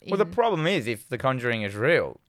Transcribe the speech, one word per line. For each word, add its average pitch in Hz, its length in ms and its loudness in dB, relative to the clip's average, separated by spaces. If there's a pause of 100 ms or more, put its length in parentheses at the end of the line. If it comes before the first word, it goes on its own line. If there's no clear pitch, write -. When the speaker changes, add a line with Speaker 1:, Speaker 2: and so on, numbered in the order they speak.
Speaker 1:
Well, 196 100 0
the 208 80 4
Speaker 2:
in 170 60 -10
Speaker 1:
problem 196 340 0
is, 165 220 0
if 113 200 -4
The 123 100 -4
Conjuring 120 440 0
is 101 140 -4
real, 110 420 2 (100)